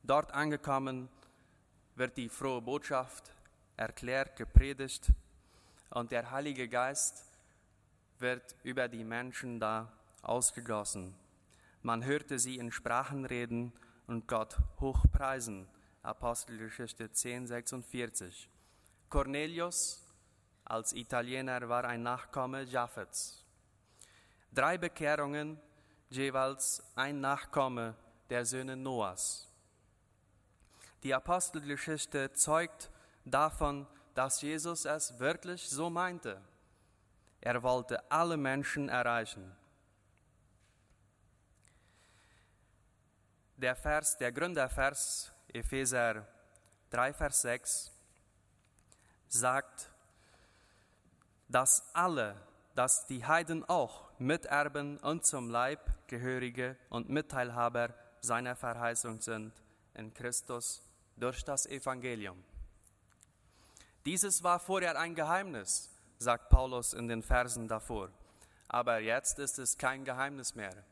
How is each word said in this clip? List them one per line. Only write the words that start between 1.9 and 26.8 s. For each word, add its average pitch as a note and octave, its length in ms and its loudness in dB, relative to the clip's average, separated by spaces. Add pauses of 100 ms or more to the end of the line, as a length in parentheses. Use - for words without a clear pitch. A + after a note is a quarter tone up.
wird B2 200 -2
die A#2+ 140 -6
frohe C3 320 -2
Botschaft C3 720 -4 (420)
erklärt, C3 640 -2
gepredigt, C3+ 760 6 (760)
und A#2+ 220 -4
der A#2 200 -2
Heilige C3+ 380 -4
Geist B2+ 560 -2 (920)
wird B2+ 440 -4
über B2+ 240 -2
die A#2 160 -8
Menschen A#2+ 560 -6
da A2 320 -2 (300)
ausgegossen. G#2+ 920 0 (680)
Man A#2 240 -2
hörte C#3 340 0
sie B2+ 180 0
in A#2+ 140 -6
Sprachen C3+ 540 -2
reden A#2+ 480 -2 (340)
und A#2 220 -6
Gott A2 280 0 (220)
hochpreisen. B2+ 880 4 (340)
Apostelgeschichte A2+ 1080 -6
zehn B2 340 -2
sechsundvierzig. A#2+ 1040 -8 (600)
Cornelius D#3 1000 -2 (560)
als A2+ 300 -4
Italiener B2 760 -2
war A#2+ 160 2
ein A#2+ 200 -4
Nachkomme B2+ 600 -4
Japhets. A#2+ 800 -4 (1120)
Drei C#3+ 240 4
Bekehrungen, D3+ 840 -2 (500)
jeweils C3+ 720 0 (140)